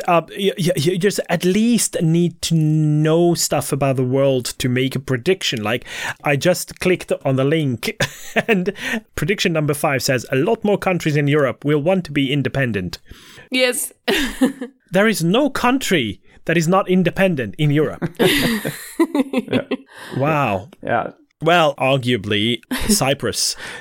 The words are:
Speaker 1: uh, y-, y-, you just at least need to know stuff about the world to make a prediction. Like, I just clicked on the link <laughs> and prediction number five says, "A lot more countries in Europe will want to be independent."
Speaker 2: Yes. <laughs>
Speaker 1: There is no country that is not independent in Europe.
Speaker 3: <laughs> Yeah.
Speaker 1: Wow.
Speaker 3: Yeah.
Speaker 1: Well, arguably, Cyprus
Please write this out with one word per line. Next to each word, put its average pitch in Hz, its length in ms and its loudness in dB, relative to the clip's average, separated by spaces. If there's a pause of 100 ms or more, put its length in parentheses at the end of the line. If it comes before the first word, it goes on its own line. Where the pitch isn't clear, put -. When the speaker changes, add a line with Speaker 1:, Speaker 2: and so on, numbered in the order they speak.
Speaker 1:
uh, 170 160 4 (160)
y-, 190 200 0
y-, 175 180 0
you 175 220 0
just 190 200 0 (100)
at 170 160 -2
least 214 580 2
need 170 400 2
to - 120 -2
know 156 800 4
stuff - 380 -2
about 135 240 0
the 131 80 2
world 131 400 2 (140)
to 131 100 -2
make 131 260 0
a 135 60 -4
prediction. 131 640 -2
Like, 117 200 -4 (380)
I 147 140 0
just - 440 -2
clicked 185 300 -2 (140)
on 135 120 2
the 131 80 2
link 143 520 -2 (240)
<laughs> - 280 -4
and 196 240 0 (420)
prediction 180 380 -2
number 151 220 0
five 139 280 0
says, 127 280 -2
"A 135 60 0
lot 226 280 0
more 202 140 2
countries 165 380 -2
in 143 120 2
Europe 139 360 0
will 147 180 0
want 180 220 0
to 147 80 -12
be 139 200 0
independent." 123 680 -2 (520)
Speaker 2:
Yes. 254 420 0 (140)
<laughs> 254 880 -2
Speaker 1:
There 202 180 4
is 160 140 0
no 247 260 2
country 196 680 0 (240)
that 156 120 0
is 165 120 0
not 190 200 2
independent 180 720 2
in 151 120 2
Europe. 139 320 0 (120)
Speaker 3:
<laughs> - 60 0 (1300)
Yeah. - 120 -2 (540)
Speaker 1:
Wow. 131 520 0 (140)
Speaker 3:
Yeah. - 300 -2 (300)
Speaker 1:
Well, 160 340 4
arguably, 120 840 0 (300)
Cyprus 139 680 0 (240)